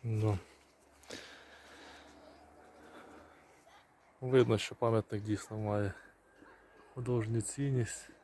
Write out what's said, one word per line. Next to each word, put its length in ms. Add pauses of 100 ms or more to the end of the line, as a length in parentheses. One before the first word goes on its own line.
Ну. 340 (3750)
Видно, 360
що 180
пам'ятник 480
дійсно 340
має 360 (1000)
художню 480
цінність. 680 (140)